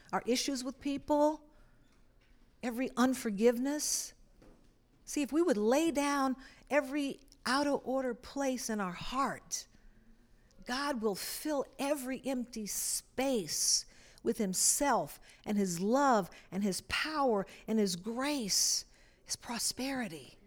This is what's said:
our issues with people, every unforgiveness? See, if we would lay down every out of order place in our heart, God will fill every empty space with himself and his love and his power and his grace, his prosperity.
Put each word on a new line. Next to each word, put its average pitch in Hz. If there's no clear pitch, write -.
our 185
issues 247
with 254
people, 294
every 240
unforgiveness? 247
See, -
if 254
we 320
would 302
lay 269
down 285
every 277
out 277
of 277
order 262
place 262
in 214
our 180
heart, -
God 269
will 208
fill 285
every 262
empty 247
space -
with 233
himself 202
and 214
his 180
love 226
and 202
his 190
power 269
and 220
his 196
grace, 233
his -
prosperity. 240